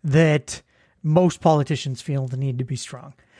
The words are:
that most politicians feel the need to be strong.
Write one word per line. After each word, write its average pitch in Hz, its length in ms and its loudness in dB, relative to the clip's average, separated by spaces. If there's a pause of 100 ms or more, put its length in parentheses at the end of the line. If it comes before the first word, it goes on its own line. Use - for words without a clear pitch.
that 151 560 2 (420)
most 160 380 2
politicians 143 640 0
feel 135 240 -4
the 127 100 -8
need 131 220 -4
to 131 60 -4
be 127 120 -8
strong. - 380 -14 (260)